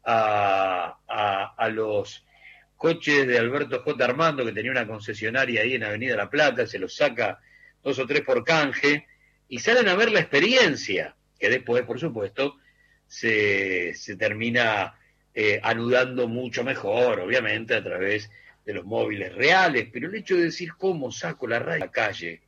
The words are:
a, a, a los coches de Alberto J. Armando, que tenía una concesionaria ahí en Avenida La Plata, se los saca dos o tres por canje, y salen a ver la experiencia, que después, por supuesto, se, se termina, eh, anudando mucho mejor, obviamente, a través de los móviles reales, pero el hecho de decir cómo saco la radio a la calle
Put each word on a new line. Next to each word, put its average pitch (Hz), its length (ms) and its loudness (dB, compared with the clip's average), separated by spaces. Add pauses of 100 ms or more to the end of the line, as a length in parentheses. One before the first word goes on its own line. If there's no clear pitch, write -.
(100)
a, 98 840 2 (100)
a, 101 480 -2
a 113 140 0
los 107 560 -4 (540)
coches 151 480 2
de 123 100 2
Alberto 123 460 0
J. 127 200 -2
Armando, 139 400 2
que 113 100 -2
tenía 107 180 -4
una 123 160 -2
concesionaria 110 720 -2
ahí 123 140 0
en 113 100 -4
Avenida 110 320 -2
La 104 140 -2
Plata, 131 360 2
se - 120 -10
los 113 180 -8
saca 117 440 0 (420)
dos 135 160 -2
o 131 80 -2
tres 143 160 0
por 123 200 2
canje, 147 640 2 (440)
y 120 80 -8
salen 233 280 4
a 180 100 4
ver 226 140 4
la 196 100 4
experiencia, 143 960 2 (240)
que 101 120 2
después, 123 320 2
por 120 180 -6
supuesto, 131 560 -4 (500)
se, 98 840 0
se - 240 -12
termina, 110 760 0 (400)
eh, 107 280 2
anudando 123 640 2
mucho 120 380 -4
mejor, 117 560 0
obviamente, 110 540 0
a 104 100 -2
través 98 460 -2 (340)
de 104 80 -8
los 90 140 -8
móviles 107 480 -4
reales, 147 580 2
pero 127 160 -8
el 196 60 -10
hecho 190 220 -2
de 170 80 4
decir 165 340 -6
cómo 156 320 -2
saco 156 360 -8
la 113 120 0
radio 151 240 -4
a 135 40 -6
la - 60 -16
calle 98 560 -4